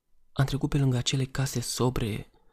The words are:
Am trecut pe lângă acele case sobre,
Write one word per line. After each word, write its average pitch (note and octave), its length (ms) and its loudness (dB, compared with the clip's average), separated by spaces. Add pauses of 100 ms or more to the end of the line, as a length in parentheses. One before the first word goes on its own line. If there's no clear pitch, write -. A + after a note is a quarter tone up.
(320)
Am C3+ 120 2
trecut C3+ 240 -2
pe D3 100 2
lângă C3+ 180 4
acele C3 280 0
case C3+ 360 -2
sobre, A#2 680 -2 (220)